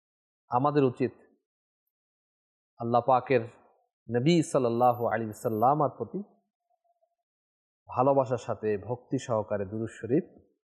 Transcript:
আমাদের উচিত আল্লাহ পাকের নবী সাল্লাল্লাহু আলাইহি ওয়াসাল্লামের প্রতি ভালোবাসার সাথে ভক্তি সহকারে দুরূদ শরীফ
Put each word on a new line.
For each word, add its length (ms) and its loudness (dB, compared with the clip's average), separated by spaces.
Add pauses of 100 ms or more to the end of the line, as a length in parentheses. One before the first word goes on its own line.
(480)
আমাদের 360 2
উচিত 280 0 (1700)
আল্লাহ 220 0
পাকের 400 2 (760)
নবী 260 4
সাল্লাল্লাহু 640 2
আলাইহি 180 -2
ওয়াসাল্লামের 640 0
প্রতি 340 -10 (1700)
ভালোবাসার 420 2
সাথে 400 -4
ভক্তি 400 -6
সহকারে 460 -4
দুরূদ 280 -6
শরীফ 320 -2 (440)